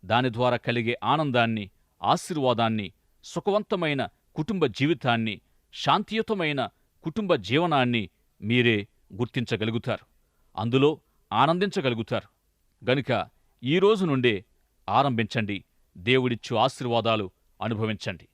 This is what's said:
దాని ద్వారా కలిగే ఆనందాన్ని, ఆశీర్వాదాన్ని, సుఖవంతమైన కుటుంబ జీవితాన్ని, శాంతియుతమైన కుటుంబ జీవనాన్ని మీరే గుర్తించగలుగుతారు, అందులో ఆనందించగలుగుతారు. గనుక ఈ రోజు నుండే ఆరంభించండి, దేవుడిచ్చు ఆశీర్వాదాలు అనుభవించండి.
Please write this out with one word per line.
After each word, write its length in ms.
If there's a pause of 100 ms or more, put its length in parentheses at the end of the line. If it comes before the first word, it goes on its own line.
దాని 280
ద్వారా 240
కలిగే 460
ఆనందాన్ని, 680 (340)
ఆశీర్వాదాన్ని, 880 (320)
సుఖవంతమైన 840 (280)
కుటుంబ 300
జీవితాన్ని, 760 (320)
శాంతియుతమైన 960 (340)
కుటుంబ 320
జీవనాన్ని 760 (320)
మీరే 460 (260)
గుర్తించగలుగుతారు, 920 (520)
అందులో 420 (340)
ఆనందించగలుగుతారు. 960 (640)
గనుక 380 (340)
ఈ 160
రోజు 260
నుండే 400 (440)
ఆరంభించండి, 760 (340)
దేవుడిచ్చు 580
ఆశీర్వాదాలు 760 (300)
అనుభవించండి. 720